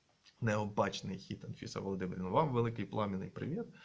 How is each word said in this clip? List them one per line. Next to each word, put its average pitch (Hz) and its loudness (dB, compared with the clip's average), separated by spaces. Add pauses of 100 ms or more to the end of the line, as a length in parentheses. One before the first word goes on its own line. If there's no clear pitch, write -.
(400)
необачний 104 2
хід, - -8
Анфіса 107 -6
Володимирівна. 92 -2
Вам 139 4
великий 117 2
пламінний 98 -2
привіт, 170 -4 (180)